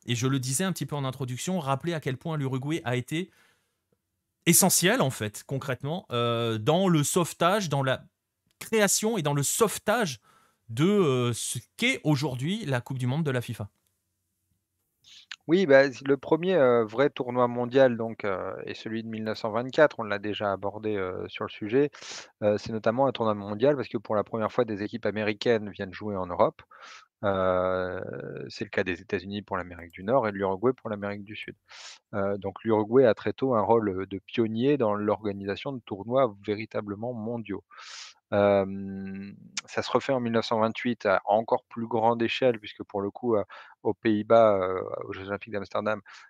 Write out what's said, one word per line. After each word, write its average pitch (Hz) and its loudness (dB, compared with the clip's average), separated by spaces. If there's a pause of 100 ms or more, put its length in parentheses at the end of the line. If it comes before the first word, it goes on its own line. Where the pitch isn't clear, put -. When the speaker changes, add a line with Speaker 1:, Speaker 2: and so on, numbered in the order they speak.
Speaker 1:
et 120 -2
je 117 0
le 139 2
disais 131 -2
un 190 0
petit 156 -6
peu 147 -8
en 143 -4
introduction, 131 -4
rappeler 143 -2
à 156 -6
quel 127 -4
point 160 -6
l'Uruguay 135 -2
a 120 0
été 156 -4 (1120)
essentiel, 180 4
en 139 0
fait, - -6
concrètement, 139 -6
euh, 117 0
dans 151 2
le 160 6
sauvetage, 175 0
dans 139 0
la 131 -2 (540)
création 214 2
et 180 0
dans 143 0
le 143 2
sauvetage 196 0 (480)
de, 117 0
euh, 135 4
ce - -6 (180)
qu'est 254 0
aujourd'hui 147 0
la 127 0
Coupe 135 -8
du 123 -2
Monde 139 0
de 147 -2
la 123 -2
fifa. 110 -8 (1800)
Speaker 2:
Oui, 180 4
bah, 135 8
c'est 139 -12
le 143 4
premier, 170 0
heu, 123 6
vrai 120 2
tournoi 123 0
mondial 120 4
donc, 113 -6
heu, 95 -2 (260)
est 104 -8
celui 113 -6
de 113 -10
mille 110 -6
neuf 110 -4
cent 110 -4
vingt-quatre, 127 2
on 113 -6
l'a 101 -4
déjà 101 -4
abordé, 101 -4
heu, 95 -4
sur - -10
le 101 -6
sujet. 127 0 (500)
Heu, 104 4
c'est - -10
notamment 113 0
un 127 0
tournoi 110 0
mondial 104 0
parce 123 -6
que - -4
pour 110 -4
la 101 2
première 107 -4
fois, 127 2
des 107 -4
équipes 107 -6
américaines 107 0
viennent 95 -10
jouer 104 -8
en 92 -4
Europe. 92 0 (640)
Heu, 92 0 (460)
c'est - -10
le - -8
cas - 0
des 90 -4
États-Unis 101 -6
pour 98 -6
l'Amérique 87 -12
du 90 -14
Nord 117 2
et 107 -2
de 101 -6
l'Uruguay 98 0
pour 120 -6
l'Amérique 101 -6
du 104 -16
Sud. - -14 (580)
Heu, 101 -2
donc 98 -8
l'Uruguay 110 6
a 107 6
très - -2
tôt 135 0
un 107 4
rôle, 107 4
heu, 95 -2
de 98 -8
pionnier 117 0
dans 110 2
l'organisation 101 -2
de 127 -8
tournois 113 0 (120)
véritablement 107 -4
mondiaux. 110 -8 (680)
Hem, 98 0 (300)
ça - -6
se - -6
refait 131 0
en 131 0
mille 117 -2
neuf 113 2
cent 113 0
vingt-huit 113 -2
à 95 4
encore 113 2
plus 117 -8
grande 117 2
échelle 113 2
puisque 104 -14
pour 101 -6
le 101 -4
coup, 120 0
heu, 98 2 (400)
aux 110 0
Pays-Bas, 107 4
heu, 92 -2 (220)
aux - -10
Jeux 95 -12
Olympiques 101 -8
d'Amsterdam 104 -4 (280)